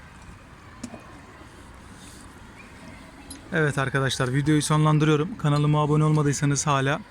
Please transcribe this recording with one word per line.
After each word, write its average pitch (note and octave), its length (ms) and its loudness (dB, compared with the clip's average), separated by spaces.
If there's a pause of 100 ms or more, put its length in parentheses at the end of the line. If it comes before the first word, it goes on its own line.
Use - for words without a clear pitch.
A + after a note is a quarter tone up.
(3500)
Evet D3+ 240 0
arkadaşlar, C3+ 560 -2
videoyu D3 280 2
sonlandırıyorum. D3+ 760 2
Kanalıma D3 460 2
abone D3+ 200 4
olmadıysanız D3 640 2
hala C#3 320 2 (120)